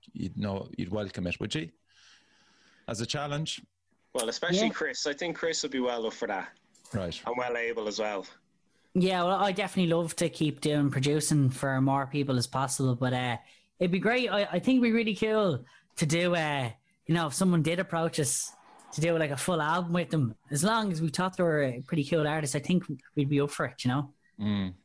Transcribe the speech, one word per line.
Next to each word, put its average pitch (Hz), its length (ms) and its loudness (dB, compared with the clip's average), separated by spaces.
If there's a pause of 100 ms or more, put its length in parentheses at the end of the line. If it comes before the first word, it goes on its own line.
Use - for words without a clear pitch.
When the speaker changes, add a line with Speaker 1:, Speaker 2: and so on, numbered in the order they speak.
(140)
Speaker 1:
you'd - 240 -8
know, 101 300 -4 (100)
you'd 92 140 -6
welcome 101 360 -4
it, 85 120 -4
would 107 160 -6
you? 160 140 -6 (1200)
As 110 140 -6
a 117 40 -2
challenge? 147 560 -4 (520)
Speaker 2:
Well, 117 160 -2
especially 180 380 0
Speaker 3:
Yeah. 202 60 0
Speaker 2:
Chris. 143 340 -4
I 143 60 -2
think 165 240 -4
Chris 165 260 -2
would 139 80 -6
be 131 80 -2
well 120 280 0
up 107 60 -4
for 117 140 -6
that. 95 220 -4 (440)
Speaker 1:
Right. 90 320 -4
Speaker 2:
And 117 120 -4
well 123 200 -2
able 117 300 -2
as 104 120 -4
well. 104 260 -2 (680)
Speaker 3:
Yeah, 185 300 2
well, 185 140 2
I 196 140 2
definitely 185 420 0
love 165 240 0
to 170 120 0
keep 147 320 -2
doing 147 280 4
producing 143 600 2
for 131 320 0
more 135 260 2
people 135 300 0
as 117 100 0
possible, 131 480 0
but, 127 180 0
uh, 123 240 -2 (420)
it'd 175 120 2
be 190 80 2
great. 233 300 0
I, 202 160 2
I 180 140 -2
think 254 180 4
it'd 247 60 6
be 233 80 4
really 220 240 2
cool 208 480 2 (340)
to 165 80 2
do, 175 300 2
uh, 143 340 0 (360)
you 165 100 2
know, 165 120 0
if 131 60 -4
someone 180 300 4
did 170 160 0
approach 165 400 -2
us - 320 -2 (420)
to 147 80 -4
do, 165 160 2
like, 151 140 0
a 135 60 -4
full 170 240 0
album 170 320 0
with 175 160 0
them, 127 260 0 (160)
as 147 120 0
long 214 280 2
as 156 100 -2
we 165 80 0
thought 185 280 -2
they 180 60 2
were 156 200 4
a 127 180 -2
pretty 147 220 -2
cool 151 240 2
artist, 151 280 -2
I 147 40 0
think 175 240 2 (320)
we'd 143 140 0
be 143 100 4
up 143 120 0
for 151 140 -2
it, - 200 -10
you 127 60 4
know? 135 220 -2 (260)
Speaker 1:
Mm. 101 340 -2 (100)